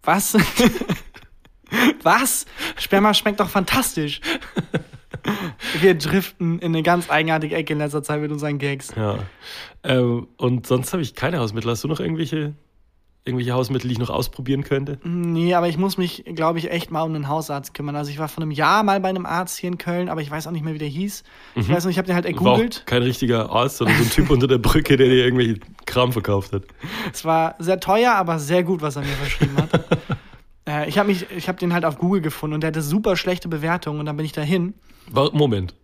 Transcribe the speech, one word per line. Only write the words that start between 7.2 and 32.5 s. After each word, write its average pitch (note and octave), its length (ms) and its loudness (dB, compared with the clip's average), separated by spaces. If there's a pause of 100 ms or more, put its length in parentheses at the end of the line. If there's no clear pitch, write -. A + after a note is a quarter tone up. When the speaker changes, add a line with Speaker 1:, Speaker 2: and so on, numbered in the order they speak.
Speaker 1:
Ecke D#3+ 200 -2
in D3+ 40 -2
letzter D3 240 -2
Zeit D3+ 180 -2
mit D3+ 120 -4
unseren D3 260 -4
Gags. C#3 380 -6
Speaker 2:
Ja. G#2 220 -2 (680)
Ähm, B2 520 2
und B2 300 0
sonst B2+ 260 0
habe F3 100 0
ich - 120 -6
keine D#3 240 -2
Hausmittel. A2+ 320 -2
Hast A#2 140 -4
du C#3 40 -4
noch D#3 120 -2
irgendwelche D#3+ 540 -4 (680)
irgendwelche B2 280 -2
Hausmittel, B2+ 360 0
die B2 40 -2
ich A2 60 -2
noch B2 100 -2
ausprobieren C3+ 560 -2
könnte? C#3 400 -2
Speaker 1:
Nee, E3+ 480 0
aber F3 160 4
ich D#3+ 80 -2
muss F#3+ 220 0
mich, F3+ 260 -4 (100)
glaub D#3+ 220 0
ich, E3 140 -4
echt E3+ 200 -6
mal D#3+ 120 -2
um D#3+ 120 -2
einen C#3+ 140 -4
Hausarzt D3 460 -6
kümmern. D3 200 -8
Also D3 160 -6
ich C#3+ 80 -10
war D#3 100 -6
vor - 140 -8
einem D#3 80 -4
Jahr D#3 320 4
mal G3 180 2
bei F#3+ 100 0
einem F#3+ 160 -4
Arzt F3 320 -4
hier F3+ 100 -6
in F3+ 80 -4
Köln, F3 320 -4
aber D#3+ 140 -4
ich C#3+ 80 -10
weiß D#3 160 -8
auch F3 60 -8
nicht D#3 120 -6
mehr, D#3+ 80 -4
wie D3+ 60 -6
der D3+ 100 -4
hieß. F#3 340 -6 (320)
Ich G2 140 0
Speaker 2:
Mhm. C#3 60 4
Speaker 1:
weiß F3 100 0
nicht, F3+ 100 0
ich F#3 40 0
hab F3+ 80 -2
den F3+ 80 0
halt F3 100 2
Speaker 2:
War F3 80 -2
auch F3+ 140 2
Speaker 1:
ergoogelt. A3 400 4
Speaker 2:
kein B2 160 2
richtiger A#2+ 480 0
Arzt, B2 260 2
sondern A2 220 4
so A#2 60 4
ein A#2 60 2
Typ - 200 4
Speaker 1:
<laughs> - 0 -
Speaker 2:
unter C3 160 6
der B2+ 120 6
Brücke, C#3+ 380 6
der B2+ 120 8
dir B2+ 140 6
irgendwie A#2+ 380 2 (240)
Kram B2 280 2
verkauft G2+ 420 -2
hat. G2 80 -4 (500)
Speaker 1:
Es - 140 -12
war D#3+ 320 2
sehr F3+ 200 0
teuer, A3+ 360 2
aber E3+ 240 0
sehr E3+ 260 2
gut, F3 160 0
was D3 160 -4
er C#3+ 60 -6
mir C#3 60 -4
verschrieben C#3 480 -2
hat. E3 140 0
Speaker 2:
<laughs> - 180 0 (800)
Speaker 1:
Äh, D3 240 -4
ich G3 80 0
hab G3+ 80 2
mich, F#3 280 0
ich F3 140 -6
hab F3+ 100 -6
den F3+ 140 -2
halt F3 140 0
auf D3 100 -2
Google F3+ 240 2
gefunden D3+ 340 -4